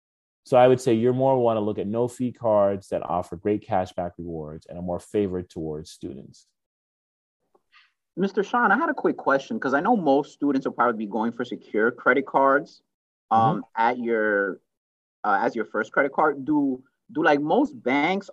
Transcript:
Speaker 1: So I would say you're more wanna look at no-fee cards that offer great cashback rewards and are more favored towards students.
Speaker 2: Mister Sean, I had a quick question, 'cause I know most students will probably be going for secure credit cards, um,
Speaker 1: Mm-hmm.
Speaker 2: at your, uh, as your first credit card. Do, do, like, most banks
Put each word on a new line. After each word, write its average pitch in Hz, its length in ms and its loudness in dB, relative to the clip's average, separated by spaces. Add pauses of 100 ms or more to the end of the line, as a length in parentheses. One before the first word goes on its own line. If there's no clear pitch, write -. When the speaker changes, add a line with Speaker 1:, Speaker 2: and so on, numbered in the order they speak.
(460)
Speaker 1:
So 127 120 4
I 127 100 10
would 127 120 6
say 127 140 2
you're 120 200 2
more 131 260 2
wanna 113 220 2
look 104 180 -4
at 92 80 -4
no-fee 120 460 -4
cards 101 560 0
that 92 140 -4
offer 87 320 -4
great 104 320 -4
cashback 92 520 -4
rewards 80 480 -12
and 85 100 -14
are 90 60 -10
more 87 160 -4
favored 92 500 -4
towards 78 400 -10
students. - 580 -16 (1700)
Speaker 2:
Mister 190 280 -2
Sean, 220 280 0
I 208 60 2
had 330 120 -2
a 294 40 0
quick - 240 -2
question, 135 420 -2
'cause 131 140 -4
I 143 60 2
know 214 160 0
most 147 380 2
students 135 340 -2
will - 60 -6
probably 120 240 0
be 107 120 -6
going 113 220 -2
for 120 140 -6
secure 110 440 -2
credit 135 360 0
cards, 139 580 0 (480)
um, 113 300 2
Speaker 1:
Mm-hmm. - 0 - (140)
Speaker 2:
at 117 220 2
your, 107 600 0 (640)
uh, 98 180 2
as 131 140 0
your 113 100 -4
first - 260 -4
credit 143 200 2
card. 143 320 0
Do, 139 400 0 (280)
do, 147 120 -2
like, 147 160 4
most 185 320 0 (100)
banks 151 520 -2